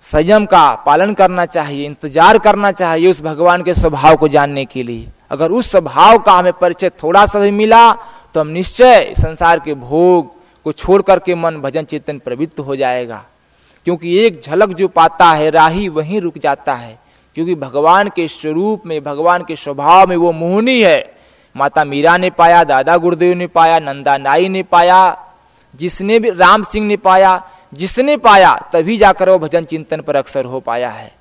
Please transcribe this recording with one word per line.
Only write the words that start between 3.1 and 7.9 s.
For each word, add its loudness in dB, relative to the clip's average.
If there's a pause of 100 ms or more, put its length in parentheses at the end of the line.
بھگوان 0
کے -4
سوبھاؤ 2
کو 0
جاننے -2
کے -12
لیے۔ -12 (220)
اگر -4
اس -2
سوبھاؤ 4
کا 4
ہمیں 0
پریچے -2
تھوڑا 0
سا -4
بھی 0
ملا، 4 (380)